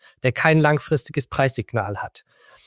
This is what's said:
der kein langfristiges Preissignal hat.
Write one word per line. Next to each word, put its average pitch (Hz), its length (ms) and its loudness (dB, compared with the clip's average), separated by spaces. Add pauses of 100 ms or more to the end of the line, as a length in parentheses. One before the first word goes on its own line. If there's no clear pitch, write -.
(240)
der 127 80 2
kein 160 280 4
langfristiges - 680 0
Preissignal 113 720 -2
hat. - 260 -12 (440)